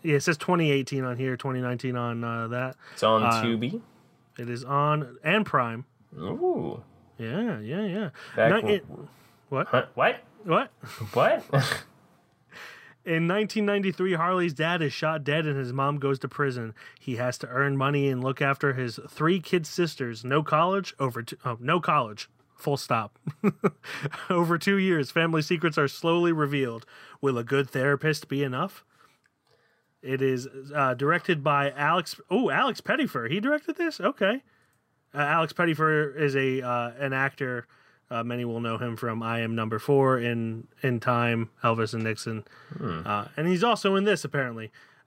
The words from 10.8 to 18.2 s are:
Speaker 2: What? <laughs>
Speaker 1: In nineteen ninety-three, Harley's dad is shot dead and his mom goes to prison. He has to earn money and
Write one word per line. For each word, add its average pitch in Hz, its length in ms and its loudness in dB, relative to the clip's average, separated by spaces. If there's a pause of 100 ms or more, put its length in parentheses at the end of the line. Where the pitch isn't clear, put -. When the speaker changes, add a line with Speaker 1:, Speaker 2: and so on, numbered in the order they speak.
Speaker 2:
What? 214 400 4
<laughs> - 320 2 (1200)
Speaker 1:
In 165 220 2
nineteen 208 400 0
ninety-three, 190 480 0
Harley's 175 400 2
dad 165 260 0
is 147 120 0
shot 156 320 -2
dead 151 200 2
and 147 120 -2
his 127 160 -4
mom 139 260 0
goes 139 220 0
to 143 80 -6
prison. 123 440 -4 (280)
He 127 160 -6
has 123 220 -2
to - 100 -10
earn 139 280 0
money 139 320 2
and 127 140 0